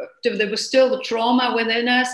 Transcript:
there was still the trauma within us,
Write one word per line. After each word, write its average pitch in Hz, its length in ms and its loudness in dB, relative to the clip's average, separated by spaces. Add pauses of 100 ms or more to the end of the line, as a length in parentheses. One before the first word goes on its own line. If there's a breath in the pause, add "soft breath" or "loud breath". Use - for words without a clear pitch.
(220)
there 208 320 -2
was - 120 -6
still 262 240 4
the 262 120 -4
trauma 247 520 0
within 226 340 0
us, 247 260 2